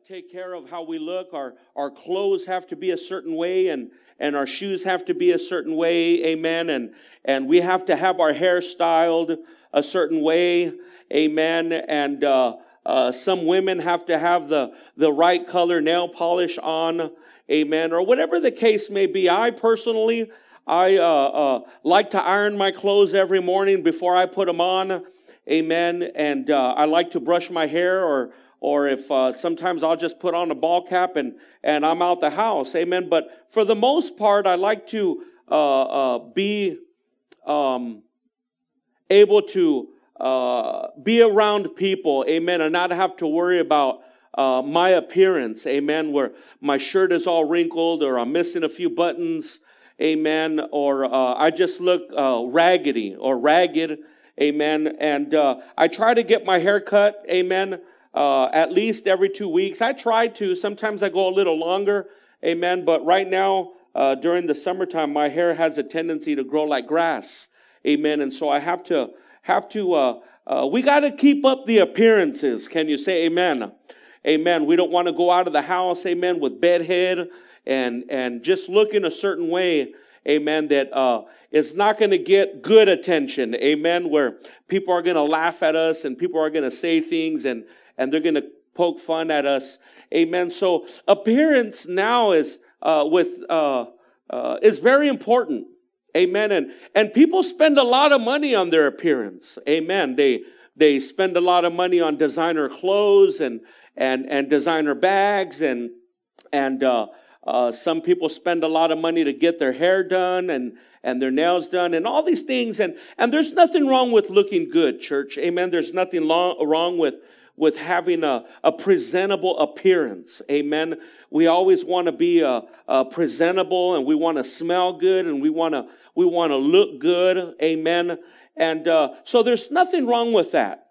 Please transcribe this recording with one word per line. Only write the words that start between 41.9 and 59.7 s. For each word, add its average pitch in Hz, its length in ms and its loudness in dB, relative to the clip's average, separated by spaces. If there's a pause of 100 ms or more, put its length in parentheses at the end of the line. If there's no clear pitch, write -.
Amen. 165 360 0
And 156 100 0
not 175 200 0
have 185 260 -2
to 170 100 -4
worry 175 320 2
about, 143 400 0 (360)
uh, 131 260 0
my 165 300 2
appearance. 165 760 0
Amen. 147 460 -2
Where 139 180 -2 (300)
my 143 160 0
shirt 185 340 0
is 170 160 -2
all 165 160 2
wrinkled 165 580 -2
or 131 160 0
I'm 120 140 -4
missing 170 320 -2
a 156 60 -2
few 175 200 -4
buttons. 165 720 -4 (420)
Amen. 156 600 0 (100)
Or, 143 320 -2
uh, 127 300 0
I 151 180 2
just 175 300 -2
look, 180 220 0 (140)
uh, 131 280 0
raggedy 143 680 2
or 131 240 -2
ragged. 156 600 2 (420)
Amen. 151 580 0
And, 147 360 -2
uh, 139 220 2 (200)
I 165 120 2
try 220 240 0
to 233 100 2
get 214 220 0
my 185 140 2
hair 202 200 2
cut. 208 500 2
Amen. 185 520 -2 (340)
Uh, 135 380 2
at 160 180 2
least 214 360 -2
every 190 220 2
two 196 200 -8
weeks. 185 320 -2